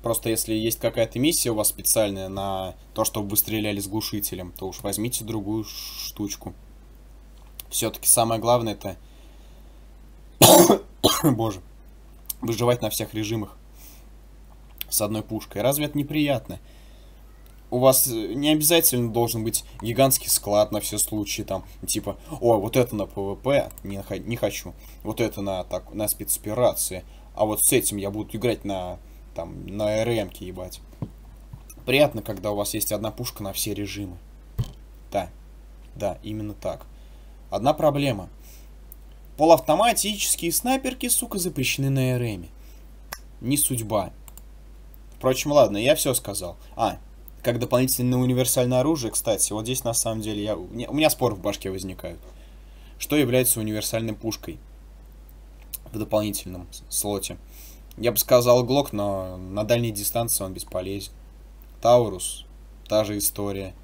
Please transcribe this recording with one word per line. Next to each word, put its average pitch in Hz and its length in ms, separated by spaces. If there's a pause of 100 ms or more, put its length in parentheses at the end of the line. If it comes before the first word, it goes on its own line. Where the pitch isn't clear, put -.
Просто 113 280
если 110 240
есть 110 240
какая-то 113 400
миссия 131 320
у 110 40
вас 107 140
специальная 98 640
на 95 440 (200)
то, 110 100
чтобы 104 240
вы 104 80
стреляли 104 420
с 98 100
глушителем, 98 640
то - 160
уж 90 120
возьмите 104 420
другую 107 420
ш-, - 440
штучку. - 460 (1120)
Все-таки - 400
самое 113 320
главное 113 320
это, 98 240 (1400)
<coughs> - 420 (400)
боже, 113 380 (800)
выживать 120 400
на 104 80
всех 104 240
режимах 107 460 (1300)
с - 140
одной 107 200
пушкой. - 380
Разве 139 240
это 147 140
неприятно? 147 600 (1120)
У 123 80
вас, 131 300
э, 110 260
не 143 140
обязательно 151 640
должен 117 320
быть 117 200 (160)
гигантский 127 480
склад 104 440
на 107 80
все - 180
случаи, 104 440
там, 95 220 (220)
типа, 101 300 (240)
«О, 117 180
вот 98 180
это 123 200
на 98 100
П - 140
В 98 160
П, 135 340 (140)
не 98 180
хо-, 98 140
не 110 180
хочу, 101 400 (300)
вот 110 160
это 107 200
на, 95 220
так, - 320
на 104 140
спецоперации, 104 960 (320)
а 107 80
вот 107 180
с - 100
этим 110 260
я 98 120
буду 104 260
играть 120 280
на, 92 340 (380)
там, 87 320
на 104 280
Р 110 120
М-ке, 101 400
ебать». 90 320 (1040)
Приятно, 131 360
когда 101 280
у 104 60
вас 104 180
есть 107 160
одна 107 220
пушка - 320
на 98 80
все - 200
режимы. 98 440 (960)
Да, 92 180 (640)
да, 98 300
именно 104 300
так. - 320 (640)
Одна 110 220
проблема. 139 560 (1080)
Полуавтоматические 202 1160
снайперки, 254 560
сука, 240 300
запрещены 139 500
на 135 220
Р 123 120
М-е. 98 260 (920)
Не 131 160
судьба. 110 560 (1040)
Впрочем, 131 360
ладно, 117 240
я 127 180
все 139 200
сказал. 92 420 (200)
А, 101 220 (440)
как 120 160
дополнительное 123 600
универсальное 127 600
оружие, 131 300
кстати, - 420
вот 107 120
здесь 127 180
на 113 120
самом 110 260
деле 104 220
я, 104 140
у 87 100
меня, 113 240
у 127 40
меня 151 140
споры 120 260
в 92 60
башке 98 300
возникают. 92 500 (800)
Что - 180
является 127 440
универсальной 107 520
пушкой 104 460 (1300)
в 107 80
дополнительном 101 720
с-, - 200
слоте? - 480 (580)
Я 110 160
бы 104 60
сказал 123 440
Глок, 123 300
но 95 460
на 95 260
дальней 117 260
дистанции 104 540
он 95 80
бесполезен. 95 600 (680)
Таурус, 113 640 (420)
та 107 180
же 104 120
история. 98 680